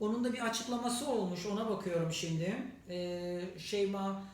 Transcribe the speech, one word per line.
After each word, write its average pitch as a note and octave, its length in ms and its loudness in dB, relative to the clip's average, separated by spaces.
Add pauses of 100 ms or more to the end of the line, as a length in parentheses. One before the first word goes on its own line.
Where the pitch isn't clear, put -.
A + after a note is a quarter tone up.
Onun A3+ 240 2
da B3 80 2
bir A#3 140 -2
açıklaması A#3+ 640 0
olmuş. F3+ 360 0
Ona G#3+ 240 0
bakıyorum E3+ 420 2
şimdi. E3 440 0 (340)
E, F3+ 500 -2 (180)
Şeyma, G3 640 0 (120)